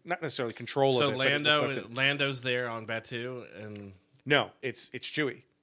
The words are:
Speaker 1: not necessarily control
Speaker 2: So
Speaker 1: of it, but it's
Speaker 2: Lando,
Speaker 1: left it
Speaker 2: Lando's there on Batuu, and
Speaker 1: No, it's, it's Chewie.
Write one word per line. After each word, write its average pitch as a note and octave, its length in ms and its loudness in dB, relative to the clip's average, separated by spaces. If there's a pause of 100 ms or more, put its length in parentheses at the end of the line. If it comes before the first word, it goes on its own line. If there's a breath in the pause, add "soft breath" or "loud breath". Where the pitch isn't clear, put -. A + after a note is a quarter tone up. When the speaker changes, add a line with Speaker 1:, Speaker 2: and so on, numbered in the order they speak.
Speaker 1:
not F3 180 -4
necessarily B2 300 -4
control C3+ 400 4
Speaker 2:
So C3+ 160 4
Speaker 1:
of C3+ 40 0
it, B2+ 60 -2
but C3+ 80 2
it's D3 180 2
Speaker 2:
Lando, D3 220 4
Speaker 1:
left C3+ 100 -4
it A#2 180 -10
Speaker 2:
Lando's C#3 460 2
there B2 260 -2
on A2+ 200 -8
Batuu, A#2 580 -6 (160)
and G2+ 300 -12 (340)
Speaker 1:
No, C3+ 240 4 (140)
it's, - 280 -4
it's - 160 -10
Chewie. B2 360 -4 (200)